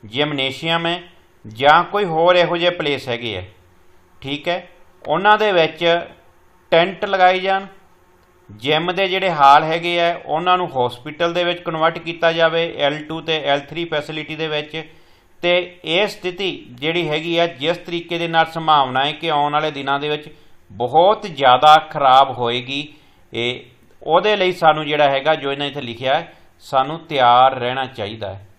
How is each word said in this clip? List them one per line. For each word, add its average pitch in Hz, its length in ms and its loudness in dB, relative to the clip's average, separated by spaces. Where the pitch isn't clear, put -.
ਜਿਮਨੇਸ਼ੀਅਮ 143 800 -4
ਹੈ 175 160 -4
ਜਾਂ 139 380 4
ਕੋਈ 202 220 -2
ਹੋਰ 170 300 4
ਇਹੋ 175 220 2
ਜਿਹੇ 175 140 0
ਪਲੇਸ 147 380 -4
ਹੈਗੇ 120 260 -6
ਹੈ, 92 120 -10
ਠੀਕ 147 260 -8
ਹੈ, 180 200 -4
ਉਹਨਾਂ 170 300 2
ਦੇ 214 140 2
ਵਿੱਚ 170 560 0
ਟੈਂਟ 175 340 2
ਲਗਾਏ 190 340 2
ਜਾਣ। 190 260 -2
ਜਿਮ 147 420 -2
ਦੇ 190 140 0
ਜਿਹੜੇ 185 220 -2
ਹਾਲ 147 340 6
ਹੈਗੇ 170 380 -2
ਆ 170 240 0
ਉਹਨਾਂ 175 320 0
ਨੂੰ 180 120 -2
ਹਸਪੀਟਲ 139 640 -4
ਦੇ 175 100 0
ਵਿੱਚ 175 160 -2
ਕਨਵਰਟ 165 400 -2
ਕੀਤਾ 165 320 -2
ਜਾਵੇ, 165 460 0
ਐਲ 147 280 -2
ਟੂ 160 160 -10
ਤੇ 156 220 -4
ਐਲ 143 160 0
ਥ੍ਰੀ 151 260 -8
ਫੈਸਿਲਿਟੀ 156 500 -8
ਦੇ 160 120 -6
ਵਿੱਚ। 151 360 -8
ਤੇ 175 440 -2
ਇਹ 180 220 0
ਸਥਿਤੀ 185 640 -8
ਜਿਹੜੀ 160 380 -4
ਹੈਗੀ 165 280 -4
ਆ, 170 100 2
ਜਿਸ 160 300 -4
ਤਰੀਕੇ 170 400 -8
ਦੇ 170 100 -4
ਨਾਲ 165 180 0
ਸੰਭਾਵਨਾ 147 600 0
ਹੈ 151 60 -4
ਕਿ 156 200 -6
ਆਉਣ 147 220 0
ਵਾਲੇ 156 180 -2
ਦਿਨਾਂ 139 280 -4
ਦੇ 147 100 -6
ਵਿੱਚ 151 180 -6
ਬਹੁਤ 160 560 2
ਜ਼ਿਆਦਾ 139 500 6
ਖਰਾਬ 139 540 4
ਹੋਏਗੀ, 127 640 -6
ਇਹ 120 260 -4
ਉਹਦੇ 190 320 2
ਲਈ 185 160 0
ਸਾਨੂੰ 156 340 2
ਜਿਹੜਾ 147 240 2
ਹੈਗਾ 139 260 0
ਜੋ 139 160 -6
ਇਹਨਾਂ 143 160 -6
ਇੱਥੇ 139 140 -10
ਲਿਖਿਆ 123 340 -4
ਹੈ, 165 180 -6
ਸਾਨੂੰ 143 400 -2
ਤਿਆਰ 131 560 4
ਰਹਿਣਾ 127 300 -4
ਚਾਹੀਦਾ 107 480 -10
ਹੈ। 98 140 -20